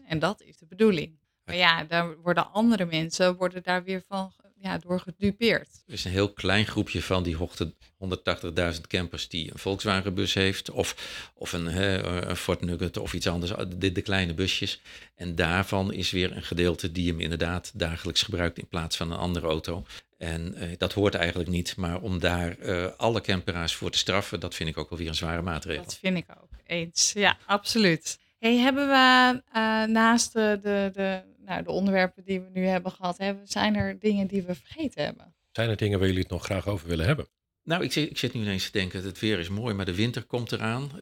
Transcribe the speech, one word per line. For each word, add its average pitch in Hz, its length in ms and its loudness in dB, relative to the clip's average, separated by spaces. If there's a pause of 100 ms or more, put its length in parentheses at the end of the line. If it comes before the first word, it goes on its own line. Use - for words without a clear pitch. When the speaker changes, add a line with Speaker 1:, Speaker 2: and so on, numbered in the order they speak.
Speaker 1:
En 160 100 0
dat 170 240 -2
is - 140 -20
de 165 100 -20
bedoeling. 180 520 2 (260)
Maar 170 120 -6
ja, 165 280 6
daar 170 320 -2
worden 170 360 0
andere 214 320 4
mensen, 165 520 2
worden 180 260 -4
daar 180 220 -2
weer 185 240 -6
van, 190 240 -6 (240)
ja, 185 220 -6
door 180 220 -2
gedupeerd. 196 680 0 (180)
Speaker 2:
Er 160 60 -18
is 104 120 -6
een 92 60 -4
heel 98 220 4
klein 101 340 2
groepje - 360 -2
van 92 200 0
die 85 140 -2
hoogte-, 85 380 -4 (220)
honderdtachtigduizend 87 880 -4
campers 87 420 -4
die 80 240 -8
een - 60 -14
Volkswagen 95 560 0
bus 95 200 0
heeft 95 360 0
of, - 260 -2 (380)
of - 180 -10
een, 85 140 -2
hè, 95 360 0 (240)
een 92 100 -4
Ford - 240 0
Nugget 87 360 -2
of - 180 -6
iets 87 140 -2
anders, 87 240 -2 (240)
de, 92 160 2
de 92 100 -2
kleine 92 320 0
busjes. 92 460 -2 (340)
En 87 200 -8
daarvan 92 580 2
is 92 180 -4
weer 92 260 0
een - 60 -10
gedeelte 85 500 0
die 87 160 0
hem 82 120 -2
inderdaad 85 540 -2
dagelijks 82 480 -2
gebruikt 87 360 0
in - 100 -10
plaats 82 280 -4
van 85 160 -4
een 85 60 -6
andere 87 280 -2
auto. 82 400 -2 (320)
En, 82 360 -6
eh, - 140 -8 (100)
dat 90 140 0
hoort 101 220 2
eigenlijk 87 360 0
niet, 87 260 -2
maar 87 240 -4
om 92 180 -4
daar, 87 400 0
eh, 92 280 -2 (100)
alle 117 240 0
camperaars 87 540 -2
voor - 160 -6
te - 80 -2
straffen, 95 420 0
dat 87 140 -8
vind 80 140 -4
ik 78 100 -6
ook 78 120 -6
wel 85 80 -8
weer 80 100 -4
een 80 60 -4
zware 82 280 -2
maatregel. 82 420 -4
Speaker 1:
Dat - 140 -12
vind 185 180 -2
ik 160 100 -6 (160)
ook, - 60 -20 (180)
eens. 165 480 -2
Ja, 202 320 2
absoluut. 202 720 2 (200)
Hey, 233 180 4
hebben 262 300 4
we, 254 560 6 (100)
eh, 220 320 2
naast 226 480 6
de, 214 300 4
de, 202 320 2
de, 190 280 -2 (220)
nou, 175 180 -4
de 170 80 -6
onderwerpen 185 540 2
die 190 160 -2
we 185 120 -12
nu 185 140 0
hebben 185 260 0
gehad, 180 260 -6
hebben, 196 300 -4
zijn 208 280 2
er 196 220 -2
dingen 202 280 2
die 196 160 -2
we 180 120 -4
vergeten 247 500 -6
hebben? - 300 -8 (180)
Speaker 3:
Zijn 117 180 0
er 104 60 2
dingen 101 220 2
waar 95 80 4
jullie 92 160 4
het - 100 -4
nog 87 120 -4
graag 95 240 -2
over 95 200 -4
willen 82 180 2
hebben? 139 200 2 (360)
Speaker 2:
Nou, 165 220 -2
ik 131 80 -2
zit, 151 180 0
ik - 80 -12
zit 127 160 -2
nu 120 60 -4
ineens 98 240 -2
te - 140 -8
denken, 92 260 -2
het 95 140 -8
weer 107 200 0
is 85 100 -4
mooi, 107 260 -2
maar 98 100 -2
de 90 100 -2
winter 117 280 0
komt 120 300 -6
eraan. 117 380 -4 (120)